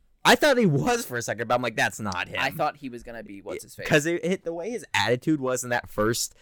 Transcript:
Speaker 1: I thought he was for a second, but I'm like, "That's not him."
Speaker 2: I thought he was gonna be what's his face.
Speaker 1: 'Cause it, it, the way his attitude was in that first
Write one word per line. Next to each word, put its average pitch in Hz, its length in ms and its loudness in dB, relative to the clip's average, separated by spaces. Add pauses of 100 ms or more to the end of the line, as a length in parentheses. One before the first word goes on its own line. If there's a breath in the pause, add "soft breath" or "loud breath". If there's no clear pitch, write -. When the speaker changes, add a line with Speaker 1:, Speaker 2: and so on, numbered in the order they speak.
(240)
Speaker 1:
I 208 120 6
thought 277 220 4
he 240 80 6
was 233 400 2
for 123 120 -6
a 120 40 -2
second, 113 260 -4
but 123 80 4
I'm 123 60 2
like, 120 140 -4
"That's 120 240 0
not 92 280 -4
him." 101 120 -8
Speaker 2:
I 135 120 -2
thought 151 260 -2
he 139 120 -12
was 117 140 -12
gonna 117 200 -14
be 101 180 -16
what's 92 220 -10
his - 120 -20
face. 95 120 -8
Speaker 1:
'Cause 151 180 4
it, 170 180 0
it, 180 200 -2
the 170 100 -6
way 170 160 -8
his 233 240 -8
attitude 123 480 2
was 127 220 0
in 123 80 -8
that - 180 -2
first - 520 -2